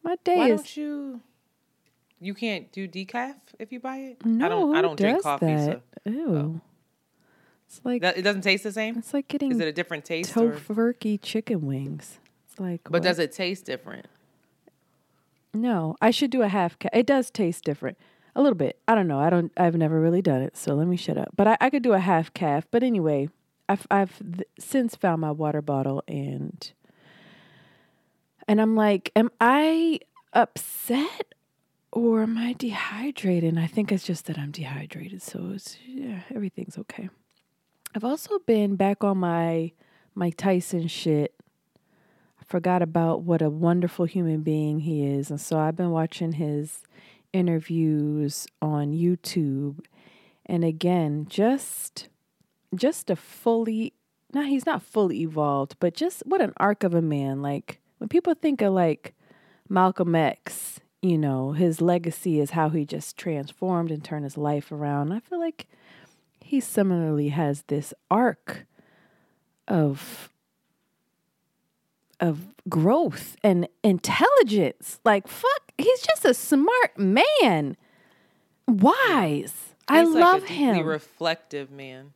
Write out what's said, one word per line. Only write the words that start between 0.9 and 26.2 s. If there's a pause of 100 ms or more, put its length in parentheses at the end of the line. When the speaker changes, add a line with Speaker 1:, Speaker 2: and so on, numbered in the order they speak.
Speaker 2:
you
can't
do
decaf (240)
if
you
buy
it?
Speaker 1:
No,
Speaker 2:
I
don't,
I
Speaker 1:
who
Speaker 2:
don't
drink
Speaker 1:
does
Speaker 2:
coffee,
Speaker 1:
that? (220)
Speaker 2:
so.
Speaker 1:
Ew.
Speaker 2:
Oh. (1040)
Speaker 1:
It's
like
Speaker 2:
That,
it
doesn't
taste
the
same?
Speaker 1:
It's
like
getting
Speaker 2:
Is
it
a
different
taste,
or?
Speaker 1:
tofurkey
chicken
wings. (300)
It's
like, (100)
Speaker 2:
But
does
Speaker 1:
what?
Speaker 2:
it
taste
different? (1500)
Speaker 1:
No,
I
should
do
a
half
ca-,
it
does
taste
different. (360)
A
little
bit. (100)
I
don't
know.
I
don't,
I've
never
really
done
it,
so
let
me
shut
up.
But
I,
I
could
do
a
half
calf.
But
anyway, (400)
I've,
I've
th-, (100)
since
found
my
water
bottle,
and, (1800)